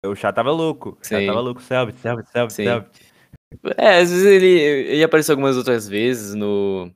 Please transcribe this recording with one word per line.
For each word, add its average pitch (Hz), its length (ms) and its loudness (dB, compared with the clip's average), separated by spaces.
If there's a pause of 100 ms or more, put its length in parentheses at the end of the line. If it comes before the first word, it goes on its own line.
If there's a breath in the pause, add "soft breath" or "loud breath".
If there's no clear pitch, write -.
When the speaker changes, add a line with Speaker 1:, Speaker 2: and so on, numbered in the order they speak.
Speaker 1:
O 98 100 -6
chat 101 200 -4
tava 117 160 -2
louco, 160 400 -4 (100)
o - 60 -20
chat 104 140 -4
Speaker 2:
Sim. 101 60 -2
Speaker 1:
tava 107 140 -2
louco, 123 220 -8
Selbit, 127 360 -4
Selbit, 117 320 -8
Selbit, 120 240 -4
Speaker 2:
Sim. 104 100 -6
Speaker 1:
Selbit. 117 460 -6 (640 soft breath)
Speaker 2:
É, 196 220 4
às 175 120 4
vezes 180 140 0
ele, 190 240 6
ele 147 560 2
apareceu 156 300 2
algumas 135 220 0
outras 120 320 -2
vezes 107 460 -4
no 98 600 -4